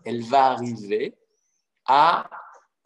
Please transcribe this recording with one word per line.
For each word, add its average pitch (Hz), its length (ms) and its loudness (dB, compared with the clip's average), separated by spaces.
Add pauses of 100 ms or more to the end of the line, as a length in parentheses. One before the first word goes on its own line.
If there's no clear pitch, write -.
elle 117 200 -8
va 131 240 2
arriver 117 680 -4 (680)
à 151 440 2 (560)